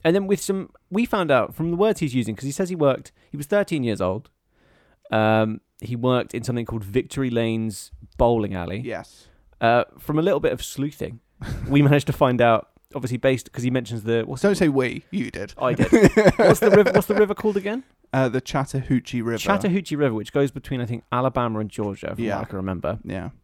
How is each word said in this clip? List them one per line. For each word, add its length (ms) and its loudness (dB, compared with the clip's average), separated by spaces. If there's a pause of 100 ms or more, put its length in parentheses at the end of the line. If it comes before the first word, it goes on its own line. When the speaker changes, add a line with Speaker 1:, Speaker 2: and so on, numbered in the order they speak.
Speaker 1:
and 120 4
then 120 -2
with 120 0
some, 300 -6 (220)
we 140 0
found 260 0
out 240 2
from 160 -2
the 60 -2
words 240 2
he's 120 -2
using, 220 -2
'cause 100 -10
he 60 -6
says 180 -4
he 60 -6
worked, 360 0 (200)
he 60 -10
was 100 -10
thirteen 360 -2
years 160 -2
old. 300 -4 (840)
Um, 500 2 (200)
he 140 -8
worked 380 0
in 100 -6
something 220 -4
called 180 -8
Victory 460 -4
Lane's 640 -2 (260)
bowling 360 2
alley. 300 -6
Speaker 2:
Yes. 440 -12 (320)
Speaker 1:
Uh, 260 4 (120)
from 220 -2
a 20 2
little 180 2
bit 140 0
of 100 -8
sleuthing, 560 -8 (220)
<laughs> 280 -8
we 120 6
managed 260 4
to 60 0
find 280 2
out, 280 4 (260)
obviously 220 -6
based, 340 0
'cause 120 -8
he 80 0
mentions 320 -4
the, 220 0
what's 160 -10
Speaker 2:
Don't 100 4
Speaker 1:
the 40 2
Speaker 2:
say 140 4
we, 420 0
you 200 -4
did. 260 -10
Speaker 1:
I 160 0
did. 180 0
Speaker 2:
<laughs> 460 6
Speaker 1:
What's 220 6
the 120 4
river, 220 6
what's 140 2
the 80 0
river 180 2
called 240 -2
again? 260 -6 (300)
Speaker 2:
Uh, 160 2
the 120 -2
Chattahoochee 800 -4
River. 180 -2
Speaker 1:
Chattahoochee 560 -2
River, 200 0
which 180 -8
goes 180 2
between, 300 -8
I 40 -6
think, 260 -6
Alabama 480 0
and 100 -4
Georgia, 460 -6
from 80 -4
Speaker 2:
Yeah. 140 -2
Speaker 1:
what 80 -6
I 40 -14
can 80 -10
remember. 460 -4
Speaker 2:
Yeah. 260 -8 (140)